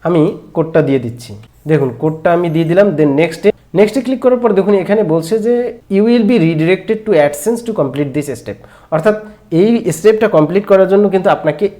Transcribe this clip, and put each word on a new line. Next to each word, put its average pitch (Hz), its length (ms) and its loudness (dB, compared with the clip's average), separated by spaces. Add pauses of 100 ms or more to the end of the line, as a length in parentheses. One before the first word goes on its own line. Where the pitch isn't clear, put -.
আমি 170 140 2 (340)
কোডটা 160 320 0
দিয়ে 139 160 0
দিচ্ছি। - 260 -12 (400)
দেখুন 135 180 2 (140)
কোডটা 156 340 -2
আমি 175 180 -2
দিয়ে 165 160 0
দিলাম, 190 160 4 (120)
then 147 120 2 (100)
নেক্সটে, 165 280 0 (300)
নেক্সটে 214 280 2
ক্লিক 262 180 -4
করার 247 180 2
পর 233 160 2
দেখুন 196 240 2
এখানে 208 200 0 (120)
বলছে 165 200 -2 (120)
যে 240 80 2 (400)
"You 196 140 4
will 240 220 2
be 240 60 4 (100)
redirected 170 600 0
to 220 40 -2 (160)
AdSense 220 400 -4
to 226 140 -6
complete 139 360 -4
this 143 120 -6 (120)
step", - 180 -12 (360)
অর্থাৎ 208 220 0 (460)
এই 220 80 4 (260)
স্টেপটা 214 400 2
কমপ্লিট 202 340 2
করার 190 220 4
জন্য 202 120 4 (100)
কিন্তু 190 220 0
আপনাকে 156 280 -4 (160)